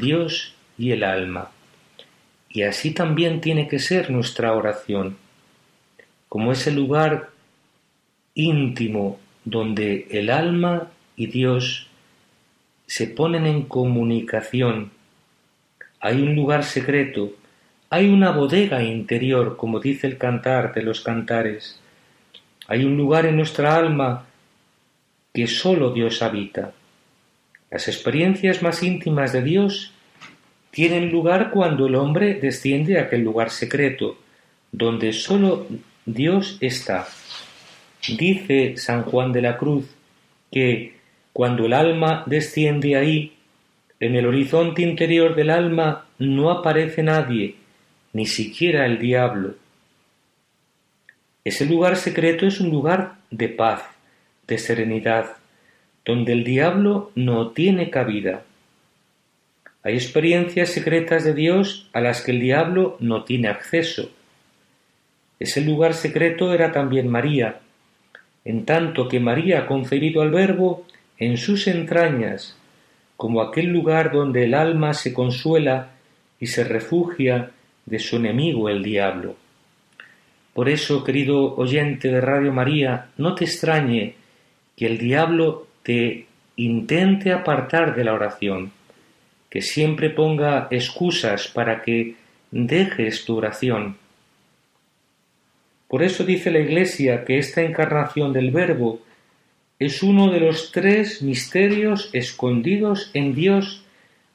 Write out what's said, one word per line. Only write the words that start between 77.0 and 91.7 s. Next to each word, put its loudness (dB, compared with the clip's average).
de -6
su -4
enemigo, 0
el -2
diablo. -2
Por 0
eso, 0
querido 0
oyente 0
de 2
Radio 2
María, 0
no 0
te -2
extrañe 0
que -2
el 0
diablo 0
te -2
intente 2
apartar 0
de 0
la 2
oración, -4
que -4
siempre 0
ponga 0
excusas -2
para -2